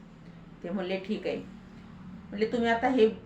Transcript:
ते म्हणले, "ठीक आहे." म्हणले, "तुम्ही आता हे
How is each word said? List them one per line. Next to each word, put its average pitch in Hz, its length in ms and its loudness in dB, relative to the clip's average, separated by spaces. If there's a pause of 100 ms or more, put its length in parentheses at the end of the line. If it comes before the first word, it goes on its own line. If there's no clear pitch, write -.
(640)
ते 175 80 -6
म्हणले, 190 300 -2
"ठीक - 260 -4
आहे." - 100 -2 (920)
म्हणले, 214 240 0
"तुम्ही 233 160 2
आता 233 200 4
हे 247 180 8 (200)